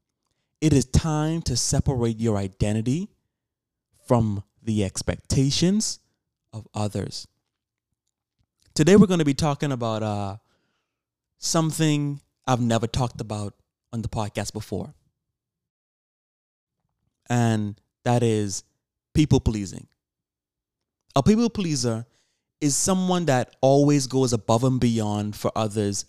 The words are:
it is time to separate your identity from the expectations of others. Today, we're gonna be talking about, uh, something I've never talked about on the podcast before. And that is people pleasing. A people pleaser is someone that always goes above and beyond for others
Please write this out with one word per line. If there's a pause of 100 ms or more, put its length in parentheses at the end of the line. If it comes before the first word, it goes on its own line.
(600)
it
is
time
to
separate
your
identity (1000)
from (180)
the
expectations (540)
of
others. (1500)
Today,
we're
gonna
be
talking
about,
uh, (1000)
something (260)
I've
never
talked
about (380)
on
the
podcast
before. (2250)
And (240)
that
is (520)
people
pleasing. (1300)
A
people
pleaser (540)
is
someone
that
always
goes
above
and
beyond
for
others